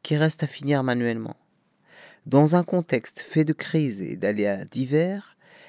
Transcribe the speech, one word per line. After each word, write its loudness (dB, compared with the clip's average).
qui -2
reste 0
à 0
finir -2
manuellement. -2
Dans 6
un 4
contexte -2
fait 0
de 0
crise -2
et -8
d'aléas -2
divers, -2